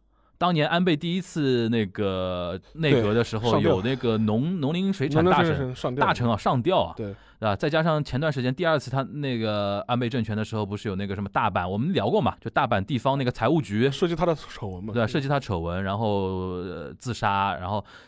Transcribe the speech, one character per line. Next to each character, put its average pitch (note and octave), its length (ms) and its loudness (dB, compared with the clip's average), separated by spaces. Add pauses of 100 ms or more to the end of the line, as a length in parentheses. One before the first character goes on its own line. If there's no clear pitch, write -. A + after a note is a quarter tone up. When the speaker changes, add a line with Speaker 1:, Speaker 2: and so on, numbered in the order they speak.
(380)
Speaker 1:
当 F3 140 2
年 D3+ 160 2
安 F3 160 2
倍 F3 120 4
第 E3+ 180 -2
一 F#3+ 60 -2
次 C3 480 2
那 A2+ 180 2
个 F#2 760 -2 (120)
内 C#3+ 280 4
阁 G#2+ 140 4
的 A#2 80 4
时 A2+ 160 -4
候， A2 60 -2
Speaker 2:
对， A#2+ 80 4
上 G#3 100 4
吊。 D#3+ 140 6
Speaker 1:
有 F#2 60 0
那 B2+ 120 0
个 A#2 240 2
农-， A#2+ 400 2
农 C#3+ 160 0
林 F#3+ 180 0
水 C3 160 -2
产 D#3 160 4
大 F#3 200 6
臣， - 0 -
Speaker 2:
农 E3 60 2
林 D3 60 0
水 C3+ 100 -2
产 B2+ 100 -8
上 C3 180 -4
吊。 D3 100 0
Speaker 1:
大 F#3+ 80 4
臣 B2 160 0
啊， A2 80 2
上 D3 240 2
吊 E3+ 200 2
啊， E2 160 -2
Speaker 2:
对。 G2+ 180 -8 (240)
Speaker 1:
啊， G#2 180 0
再 - 120 -2
加 D#3+ 140 2
上 D#3 200 2
前 - 180 -4
段 D#3 120 0
时 C3 80 -4
间 B2+ 140 0
第 F3 100 -4
二 D#3+ 140 4
次 - 100 -6
他 C3+ 140 -2
那 C3 360 -4
个 G#2 500 0
安 B2 100 0
倍 B2 100 0
政 A#2+ 140 0
权 G#2 140 -4
的 G#2+ 80 -2
时 G#2+ 100 -6
候， G#2+ 100 -2
不 G2+ 120 -4
是 A2 120 -6
有 F#2+ 60 -2
那 G2 120 -4
个 G2 80 -6
什 G2+ 60 -4
么 G2 80 -6
大 A#2 220 0
阪， F2+ 180 -2
我 G2 80 -4
们 C#3+ 160 -2
聊 A2 160 0
过 G3+ 120 2
嘛， A2 200 0
就 - 100 -10
大 D3 160 2
阪 G2 180 0
地 C#3 120 -2
方 C3 220 0
那 C3 60 -2
个 B2 80 2
财 - 160 0
务 D#3+ 120 4
局 A2+ 300 2
Speaker 2:
涉 D3+ 160 0
及 E3+ 80 -2
他 E3 100 0
的 E3+ 100 2
丑 - 340 -10
闻 F2+ 140 -10
嘛。 G#2+ 100 -8
Speaker 1:
对， A2+ 140 2
涉 D#3+ 140 -2
及 C3+ 80 -2
他 C#3+ 120 0
丑 G2 180 -2
闻， E2+ 240 -4
然 G2 160 -2
后、 A2+ 100 -2
呃， F#2 880 -4
自 B2 180 -6
杀， G2 400 0
然 F2+ 160 -6
后， G#2 140 -4 (240)